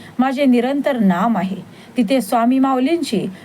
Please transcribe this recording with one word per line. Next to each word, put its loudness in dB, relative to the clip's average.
माझे 0
निरंतर 2
नाम 2
आहे, -4
तिथे 0
स्वामी 0
माऊलींची 0